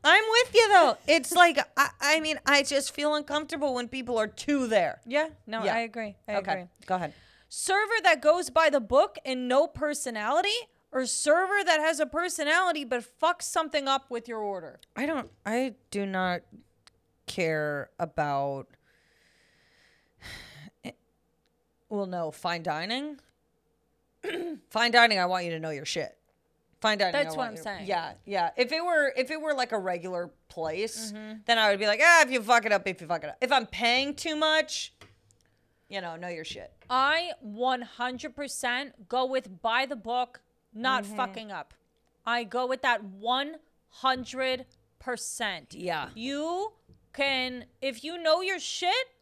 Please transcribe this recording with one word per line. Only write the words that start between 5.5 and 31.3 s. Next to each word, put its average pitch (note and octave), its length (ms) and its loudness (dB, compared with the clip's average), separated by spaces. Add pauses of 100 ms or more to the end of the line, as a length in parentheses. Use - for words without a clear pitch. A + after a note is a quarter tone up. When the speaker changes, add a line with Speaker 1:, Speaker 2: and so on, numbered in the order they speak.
Speaker 1:
Yeah. F#3+ 100 0
Speaker 2:
I A3+ 60 0
agree. A3 360 -8 (100)
I G#3 100 -4
Speaker 1:
Okay, F#3+ 160 -2
Speaker 2:
agree. F3+ 120 -6 (220)
Speaker 1:
go F#3+ 100 0
ahead. E3+ 160 -4 (360)
Speaker 2:
Server G4+ 540 0
that E4 200 4
goes E4 280 4
by D#4+ 200 4
the C#4 100 2
book C4+ 440 2
and B3+ 220 -6
no C4+ 200 4
personality, C#4+ 840 -2 (440)
or C4 140 -2
server F#4 580 2
that D#4+ 160 4
has D#4 200 0
a D4+ 60 0
personality D#4+ 760 -2
but A#3+ 200 -4 (160)
fucks F4 220 0
something D#4 460 -2
up C4+ 220 0
with A#3 180 -8
your A3+ 120 -6
order? G3 400 -8 (160)
Speaker 1:
I B3+ 100 -4
don't, D4+ 240 -4 (140)
I A#3 300 -2 (160)
do G3+ 160 -4
not F#3 340 -2 (840)
care D3+ 720 -2
about, C#3+ 680 -4 (1500)
<sighs> - 40 -18 (1600)
well, G3+ 180 -4
no, F3 240 -6
fine E3+ 320 -8
dining. A3 560 -6 (1040)
<clears throat> E4+ 340 -6 (120)
Fine A#3 200 2
dining, A3+ 300 6
I F3+ 60 2
want F#3 180 -2
you E3+ 80 -6
to D#3+ 80 -8
know D#3+ 100 -6
your D3 140 -8
shit. - 320 -6 (640)
Fine G#3+ 180 0
dining, F#3+ 160 2
I F#3+ 80 2
Speaker 2:
That's - 140 -4
what C4 60 -2
Speaker 1:
want A#3 100 -4
Speaker 2:
I'm G#3 60 -14
Speaker 1:
you - 40 -16
Speaker 2:
saying. F#3+ 240 -8
Speaker 1:
Yeah, E3 260 -2 (120)
yeah. F3+ 320 -2
If B3 160 0
it E4 120 -2
were, D#4 320 2
if C4 140 -2
it D#4 100 -6
were, D4+ 140 -2
like, B3+ 160 -2
a A3+ 80 -2
regular F3+ 520 -4 (180)
place, G#3 640 -6
Speaker 2:
Mm-hmm. G#3+ 340 -14